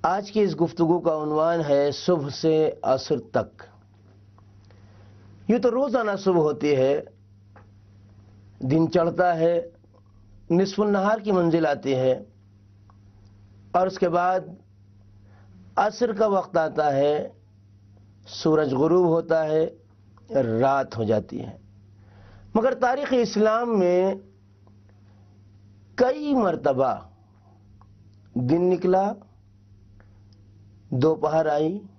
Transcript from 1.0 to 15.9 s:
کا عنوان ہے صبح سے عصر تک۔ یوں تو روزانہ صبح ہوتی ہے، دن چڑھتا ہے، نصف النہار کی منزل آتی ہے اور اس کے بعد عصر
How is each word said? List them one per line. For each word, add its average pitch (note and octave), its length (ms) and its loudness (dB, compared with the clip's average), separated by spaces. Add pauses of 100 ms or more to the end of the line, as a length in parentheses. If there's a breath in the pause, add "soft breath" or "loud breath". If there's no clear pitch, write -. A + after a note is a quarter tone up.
کا D#3+ 220 -2
عنوان D#3 460 0
ہے C#3+ 240 2
صبح D3 360 -2
سے D#3 420 0 (120)
عصر C3 360 -2
تک۔ - 440 -6 (1900 soft breath)
یوں A#3 100 2
تو B3 120 2
روزانہ A#3+ 480 -2
صبح F#3 220 2
ہوتی D3 360 0
ہے، C3+ 240 2 (1600)
دن D#3+ 340 0
چڑھتا E3+ 460 0
ہے، E3+ 320 0 (800)
نصف F#3+ 300 0
النہار G#3 380 0
کی G3+ 140 -4
منزل E3+ 340 2
آتی C#3 280 -2
ہے B2+ 280 0 (1500)
اور F3+ 140 2
اس F#3+ 120 -8
کے F3+ 100 0
بعد F3+ 320 0 (1400 soft breath)
عصر G#3+ 360 0